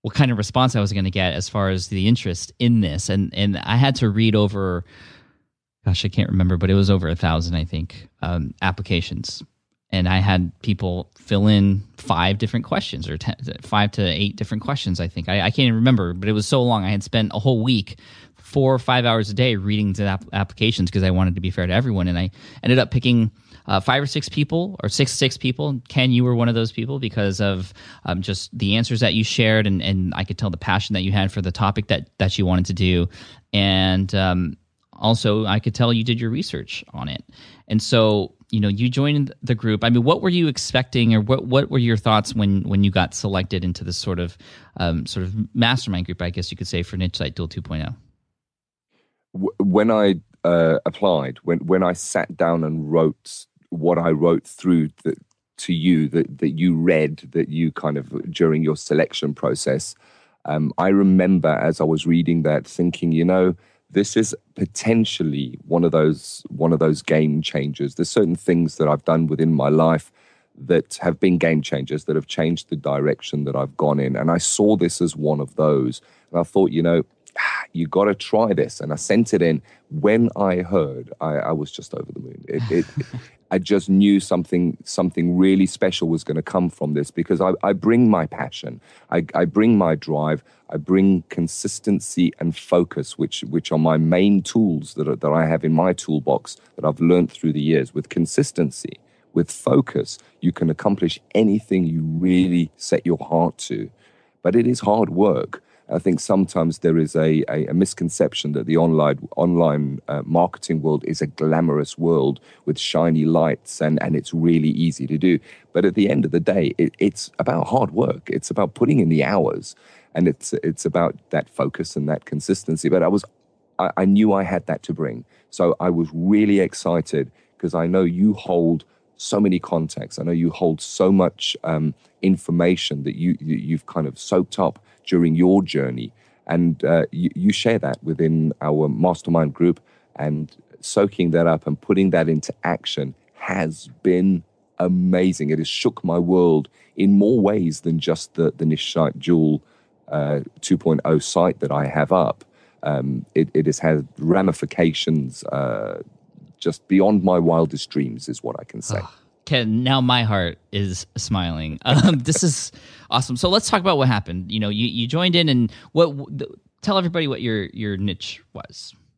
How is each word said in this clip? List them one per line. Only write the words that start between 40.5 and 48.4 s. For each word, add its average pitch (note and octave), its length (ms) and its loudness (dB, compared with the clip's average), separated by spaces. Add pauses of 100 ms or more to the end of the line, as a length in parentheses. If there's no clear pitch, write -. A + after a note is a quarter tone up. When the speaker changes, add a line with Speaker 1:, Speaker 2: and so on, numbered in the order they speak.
Speaker 1:
or A2 80 6
what, C3 240 0
what C3+ 240 2
were C#3 100 0
your A#2 200 2
thoughts G#2+ 360 0
when, G2 280 2
when G2 200 2
you G2 80 4
got F#2 220 0
selected F#2 500 -4
into F2+ 220 -6
this F2 140 -8
sort F2+ 220 -4
of, F2 180 -8 (400)
um, E2 260 -2
sort F#2 220 -6
of F#2+ 80 -8 (200)
mastermind A#2 520 0
group, F2+ 160 -8
I F2 80 -4
guess F2 200 -8
you E2 60 -12
could F2+ 120 -10
say, F2 140 -4
for - 140 -10
Niche F2+ 200 -4
Site C#2+ 180 -6
Duel E2+ 140 -6
two - 120 -10
point D#2 280 -8
oh? - 60 -10 (1400)